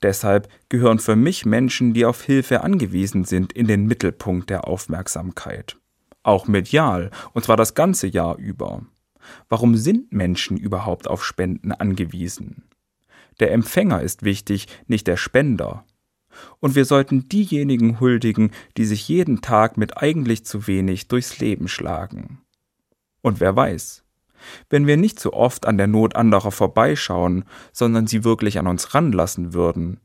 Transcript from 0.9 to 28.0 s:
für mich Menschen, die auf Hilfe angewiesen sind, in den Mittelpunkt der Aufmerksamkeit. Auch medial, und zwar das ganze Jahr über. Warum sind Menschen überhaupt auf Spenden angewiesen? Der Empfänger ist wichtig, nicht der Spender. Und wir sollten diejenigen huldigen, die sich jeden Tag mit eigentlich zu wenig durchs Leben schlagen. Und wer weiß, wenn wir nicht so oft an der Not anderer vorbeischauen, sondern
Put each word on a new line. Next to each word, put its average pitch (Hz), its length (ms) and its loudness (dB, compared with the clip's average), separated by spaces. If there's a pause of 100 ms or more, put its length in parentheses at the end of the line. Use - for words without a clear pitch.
für 110 160 2
mich 151 280 0
Menschen, 120 480 0
die 117 120 2
auf 120 180 0
Hilfe 135 400 0
angewiesen 98 640 0
sind, 92 280 -2
in 117 140 0
den 104 200 2
Mittelpunkt 95 600 -2
der 92 200 -6
Aufmerksamkeit. - 1080 -8 (460)
Auch 98 240 2
medial, 101 640 0 (220)
und 117 120 -4
zwar 113 120 4
das 113 180 2
ganze 175 320 2
Jahr 85 300 -2
über. - 460 -10 (680)
Warum 113 280 4
sind 185 360 0
Menschen 90 440 -2
überhaupt 98 520 -6
auf - 160 -6
Spenden - 480 -4
angewiesen? 90 920 -6 (760)
Der 104 120 2
Empfänger 117 500 2
ist 80 200 -8
wichtig, 101 440 -2 (200)
nicht 110 200 -2
der 87 100 0
Spender. 123 680 -2 (760)
Und 135 140 0
wir 139 100 6
sollten 139 440 2
diejenigen 143 680 2
huldigen, 110 540 2 (240)
die 113 80 0
sich 104 240 -4
jeden 160 320 2
Tag 113 360 2
mit 107 200 -4
eigentlich 139 480 0
zu 104 220 -10
wenig 95 420 -2
durchs 123 300 -4
Leben 107 280 -2
schlagen. - 760 -10 (800)
Und 107 180 0
wer 95 160 2
weiß, - 480 -4 (680)
wenn 143 160 4
wir 147 100 4
nicht 196 240 2
so - 120 -4
oft - 340 0
an 110 120 2
der 98 80 4
Not 110 300 2
anderer 104 360 4
vorbeischauen, 95 920 0 (280)
sondern 113 340 2